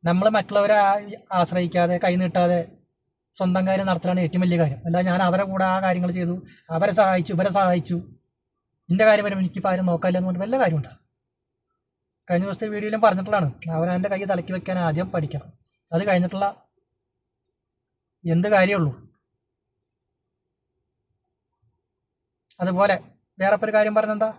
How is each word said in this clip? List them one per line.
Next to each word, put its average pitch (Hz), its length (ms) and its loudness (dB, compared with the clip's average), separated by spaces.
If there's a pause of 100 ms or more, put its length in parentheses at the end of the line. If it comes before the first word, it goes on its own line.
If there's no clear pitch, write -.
നമ്മൾ 180 300 2
മറ്റുള്ളവരെ 202 400 2 (140)
ആ-, 202 340 -4 (140)
ആശ്രയിക്കാതെ 175 680 0
കൈ 180 80 2 (100)
നീട്ടാതെ 175 380 0 (800)
സ്വന്തം 185 300 0
കാര്യം 190 220 0
നടത്തലാണ് 180 340 -2
ഏറ്റവും 180 200 -2
വലിയ 175 160 0
കാര്യം. 147 260 0
അല്ല 170 100 -2 (120)
ഞാൻ 180 200 0
അവരെ 190 240 0
കൂടെ 190 180 0
ആ 185 140 0
കാര്യങ്ങൾ 180 340 0
ചെയ്തു, 175 160 -4 (420)
അവരെ 185 220 0
സഹായിച്ചു, 190 380 2
ഇവരെ 185 200 0
സഹായിച്ചു, 180 400 0 (960)
എൻ്റെ 190 180 4
കാര്യം 208 180 4
വരുമ്പോൾ 196 180 -2
എനിക്കിപ്പോൾ 190 280 -4
ആരും 185 180 0
നോക്കാനില്ല 180 280 0
എന്ന് 185 120 -2
പറഞ്ഞിട്ട് 185 160 -4
വല്ല 262 160 0
കാര്യമുണ്ടാ? 160 300 -2 (1400)
കഴിഞ്ഞ 180 180 0
ദിവസത്തെ 202 280 -6
വീഡിയോയിലും 214 320 -4
പറഞ്ഞിട്ടുള്ളതാണ്, 190 420 2 (280)
അവനവൻ്റെ 180 360 -2
കൈ 196 180 -4
തലയ്ക്ക് 185 260 -2
വെക്കാൻ 185 300 -6
ആദ്യം 165 280 -2
പഠിക്കണം, 151 360 -6 (420)
അത് 170 160 0
കഴിഞ്ഞിട്ടുള്ള 185 380 0 (1800)
എന്ത് 170 300 0
കാര്യമുള്ളൂ. 185 380 4 (3750)
അതുപോലെ 190 340 2 (440)
വേറെ 196 160 2
ഇപ്പോൾ 214 120 -2
ഒരു 214 80 -6
കാര്യം 214 220 2
പറഞ്ഞെന്താ? 214 400 -2